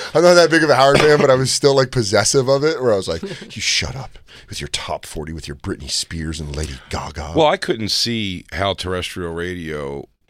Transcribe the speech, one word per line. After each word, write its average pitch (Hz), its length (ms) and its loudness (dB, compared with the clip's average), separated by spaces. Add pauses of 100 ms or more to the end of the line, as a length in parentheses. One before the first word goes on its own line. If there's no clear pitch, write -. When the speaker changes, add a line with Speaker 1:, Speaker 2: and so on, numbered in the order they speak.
(140)
Speaker 1:
I'm 156 80 4
not 175 120 8
that 170 160 8
big 160 120 4
of 151 80 4
a 127 40 6
Howard 139 260 6
fan, 147 180 6
but 147 120 4
I 131 40 6
was 131 160 0
still, 139 260 2
like, 135 140 4
possessive 113 580 2
of 139 160 2
it, 156 160 0
where 123 120 2
I 101 40 4
was 95 120 -4
like, 85 140 -4
Speaker 2:
<laughs> - 340 -12
Speaker 1:
"You 110 60 -10
shut 69 320 -2
up - 240 -14 (300)
with - 120 -12
your 73 80 -10
Top - 380 -8
forty, 78 280 -12
with 78 120 -12
your 71 100 -12
Britney 73 340 -10
Spears 80 500 -8
and 73 160 -10
Lady 73 180 -8 (140)
Gaga." - 480 -10
Speaker 2:
Well, 160 100 4
I 175 120 0
couldn't 110 320 -6
see 107 640 -4
how 95 220 -2
terrestrial 90 600 -8
radio 78 720 -8 (220)